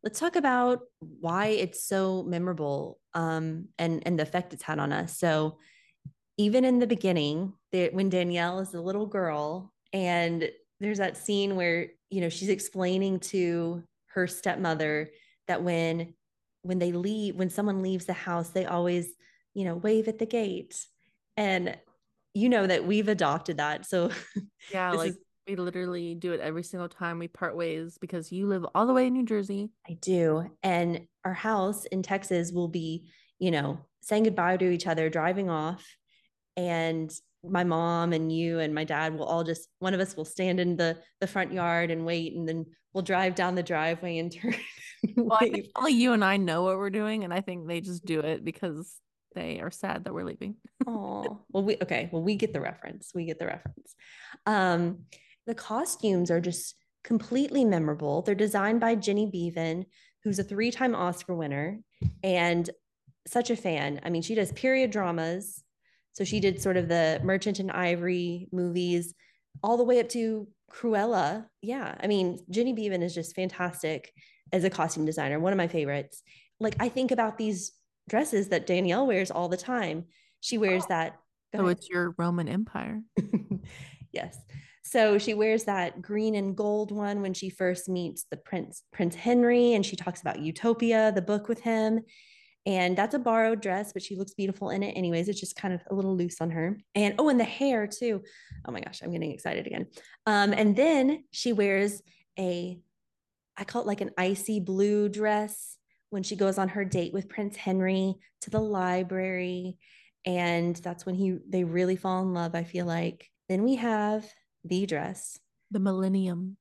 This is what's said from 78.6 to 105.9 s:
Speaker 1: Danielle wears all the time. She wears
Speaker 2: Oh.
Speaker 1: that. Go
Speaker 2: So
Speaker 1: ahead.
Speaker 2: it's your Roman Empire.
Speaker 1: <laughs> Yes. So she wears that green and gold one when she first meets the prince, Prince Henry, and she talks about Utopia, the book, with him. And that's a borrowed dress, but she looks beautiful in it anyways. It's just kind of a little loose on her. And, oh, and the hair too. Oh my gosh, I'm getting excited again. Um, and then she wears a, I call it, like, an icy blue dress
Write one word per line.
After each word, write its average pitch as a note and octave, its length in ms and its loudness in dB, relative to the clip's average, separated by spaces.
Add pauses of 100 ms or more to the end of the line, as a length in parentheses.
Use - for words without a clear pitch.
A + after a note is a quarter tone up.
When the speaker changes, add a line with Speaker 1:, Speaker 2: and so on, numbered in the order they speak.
Speaker 1:
Danielle F#3 400 2
wears F#3+ 240 2
all F3 160 -2
the F3 100 0
time. F3+ 480 -4 (360)
She - 160 -4
wears F#3+ 260 4
Speaker 2:
Oh. - 60 -6
Speaker 1:
that. E3 240 0 (400)
Go G#3+ 60 -4
Speaker 2:
So F#3+ 60 4
Speaker 1:
ahead. F3+ 120 4
Speaker 2:
it's - 120 -18
your F3 280 0
Roman F3 300 0
Empire. G#3+ 540 -4 (160)
Speaker 1:
<laughs> G3+ 140 -2 (800)
Yes. - 240 -8 (460)
So G#3+ 340 4
she G#3 160 0
wears A3 300 2
that F#3 380 -2
green G#3+ 340 -2
and G3 180 0
gold G#3 380 0
one G#3 300 -2
when F#3+ 120 -2
she F#3+ 160 -6
first F3+ 380 -2
meets F3+ 420 -4
the - 60 -8
prince, - 560 -8
Prince F3 240 -2
Henry, A#3+ 560 6
and G3+ 140 4
she F#3+ 100 -6
talks - 240 -6
about - 220 -4
Utopia, A3 760 2
the F#3+ 60 2
book, G#3 260 -2
with A#3 140 -2
him. A3 400 2 (640)
And F3+ 320 2
that's A3 180 2
a C#4 40 2
borrowed A3+ 420 4
dress, G#3 320 -2
but F#3 80 -8
she F#3+ 160 -8
looks G3 160 -6
beautiful G3 360 -2
in G3 140 0
it - 140 -4
anyways. F3 320 2
It's G3 100 -2
just - 160 -10
kind F#3+ 180 -4
of F3 160 -4
a G3 60 -2
little F#3+ 220 0
loose F3 240 -2
on E3 100 -2
her. E3 260 0 (160)
And, G3+ 260 2
oh, D#4 100 6
and B3+ 100 6
the A3 60 4
hair A#3 420 0
too. G#3 340 -4 (460)
Oh B2+ 60 -8
my G2+ 80 -6
gosh, - 200 -12
I'm F3 120 -6
getting D#3+ 180 -4
excited - 340 -4
again. - 200 -6 (400)
Um, G#3 260 4
and G#3 240 4
then C#4+ 560 4
she - 220 -2
wears G3+ 480 2 (360)
a, F3+ 400 -4 (800)
I - 80 -10
call A#3+ 200 -4
it, - 40 -2
like, G3+ 140 -2
an G3 160 -4
icy G3 420 0
blue G3+ 480 2
dress G#3+ 720 -2 (320)